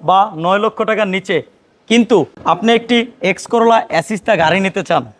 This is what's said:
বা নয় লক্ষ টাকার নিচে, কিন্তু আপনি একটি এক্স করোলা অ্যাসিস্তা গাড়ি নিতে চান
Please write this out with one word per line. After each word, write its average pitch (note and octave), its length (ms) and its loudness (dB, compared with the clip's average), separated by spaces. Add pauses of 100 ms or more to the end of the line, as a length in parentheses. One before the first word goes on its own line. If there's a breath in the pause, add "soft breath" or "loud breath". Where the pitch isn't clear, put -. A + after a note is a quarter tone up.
বা F#3 100 4 (240)
নয় F#3+ 200 2
লক্ষ A3 160 -4 (100)
টাকার G#3 260 -2
নিচে, F#3+ 220 -4 (520)
কিন্তু A3+ 280 4 (360)
আপনি G3 160 -2 (100)
একটি A#3 180 -2 (320)
এক্স - 220 -4
করোলা A#3 260 4 (140)
অ্যাসিস্তা G#3 500 -2
গাড়ি E3 240 2
নিতে F#3+ 240 -4
চান D3+ 140 0 (160)